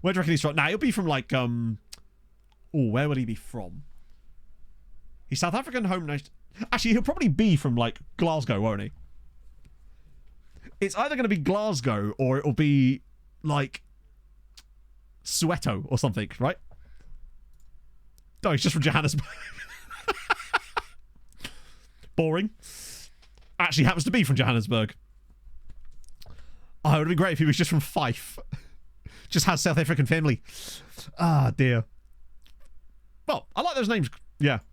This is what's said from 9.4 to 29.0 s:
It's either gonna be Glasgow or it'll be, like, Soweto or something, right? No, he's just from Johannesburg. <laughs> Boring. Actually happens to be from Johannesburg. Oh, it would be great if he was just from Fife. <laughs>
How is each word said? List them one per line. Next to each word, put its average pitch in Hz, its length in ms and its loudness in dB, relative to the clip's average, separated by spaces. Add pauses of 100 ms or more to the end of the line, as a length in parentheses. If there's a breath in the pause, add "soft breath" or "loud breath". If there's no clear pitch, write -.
It's 196 160 -2
either 285 200 0
gonna 247 120 2
be 202 80 4
Glasgow 135 840 0
or 131 200 2
it'll 143 140 0
be, 139 500 4 (400)
like, 147 400 -2 (1400)
Soweto 143 640 -2
or 127 100 0
something, 107 400 0
right? 143 180 0 (1900 soft breath)
No, 190 100 2
he's 147 100 2
just - 100 2
from 156 100 0
Johannesburg. 151 460 2
<laughs> - 1500 -6 (1400 loud breath)
Boring. 170 340 2 (1080 loud breath)
Actually 156 260 4
happens 165 200 4
to - 60 0
be 233 140 4
from 135 120 2
Johannesburg. 113 580 2 (1900 soft breath)
Oh, 147 140 4
it - 40 4
would 156 80 0
be 175 60 2
great 175 180 2
if 147 60 -2
he 160 60 4
was 151 140 4
just 170 100 2
from 160 120 2
Fife. - 580 -2 (140)
<laughs> - 180 -14 (600 loud breath)